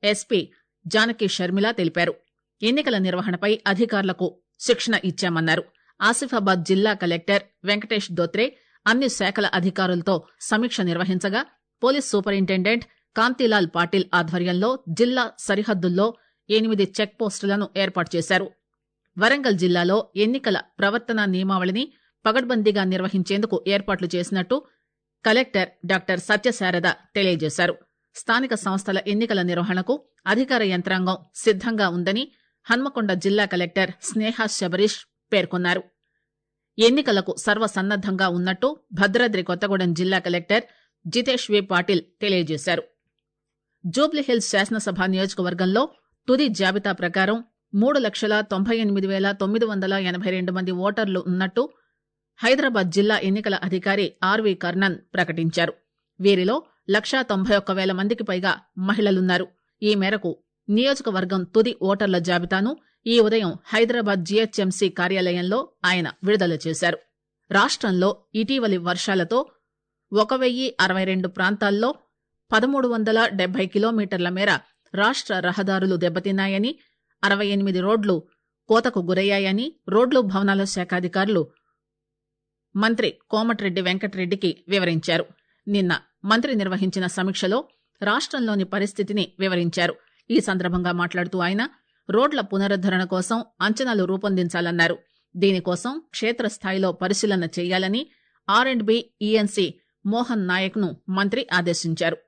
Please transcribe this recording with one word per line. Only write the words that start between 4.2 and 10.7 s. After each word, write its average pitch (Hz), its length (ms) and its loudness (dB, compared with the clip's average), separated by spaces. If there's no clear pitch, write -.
శిక్షణ 226 440 0
ఇచ్చామన్నారు. 165 600 0
ఆసిఫాబాద్ 202 640 0
జిల్లా 196 300 2
కలెక్టర్ 185 480 0
వెంకటేష్ 208 480 -2
దోత్రే 175 340 0
అన్ని 247 240 2
శాఖల 202 360 -2
అధికారులతో 180 720 0
సమీక్ష 226 420 -2